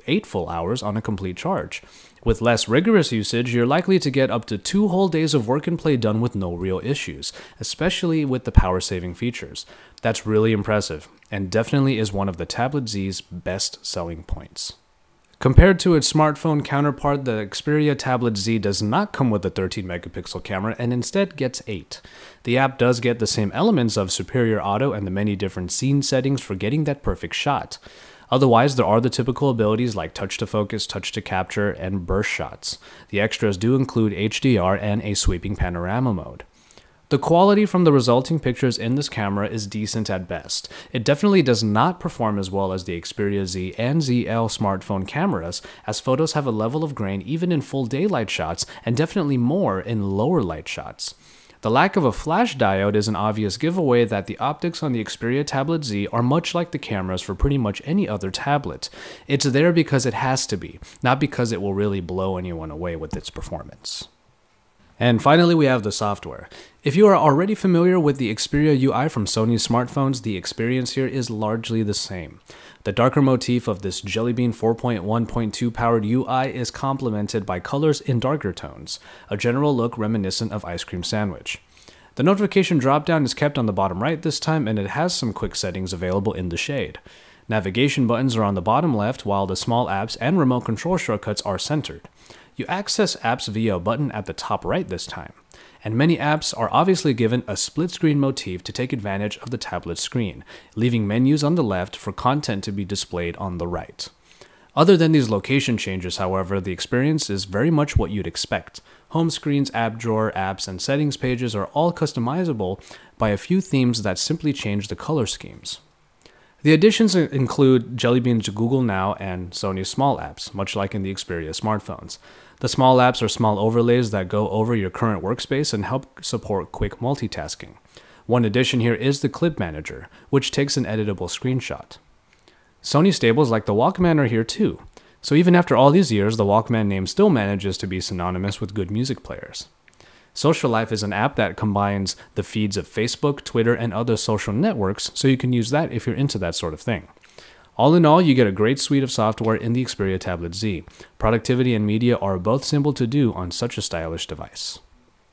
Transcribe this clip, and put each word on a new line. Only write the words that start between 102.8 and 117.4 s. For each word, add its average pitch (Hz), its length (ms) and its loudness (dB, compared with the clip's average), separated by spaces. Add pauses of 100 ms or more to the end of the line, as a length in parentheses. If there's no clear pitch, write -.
displayed 87 520 -4
on 92 200 -6
the 85 80 -4
right. 85 420 -8 (680)
Other 175 200 8
than 160 180 6
these 127 180 6
location 123 480 0
changes, 90 380 -6
however, 95 440 -2
the 92 100 -6
experience 135 560 0
is 98 180 -4
very 104 260 2
much 147 260 2
what 92 140 2
you'd 101 160 -4
expect. - 540 -6 (280)
Home 165 220 2
screens, 143 420 0
app 113 240 -2
drawer, 110 380 0
apps, 95 320 -4
and 92 120 -8
settings 143 380 0
pages 123 380 -2
are 98 180 -4
all 170 180 2
customizable 131 880 -2 (380)
by 110 120 2
a 101 80 2
few 185 240 0
themes 123 420 0
that 95 160 -2
simply 156 340 -2
change 101 360 -4
the 104 60 -8
color 151 300 -2
schemes. - 540 -10 (800)
The 151 100 4
additions 196 420 6
include 131 840 4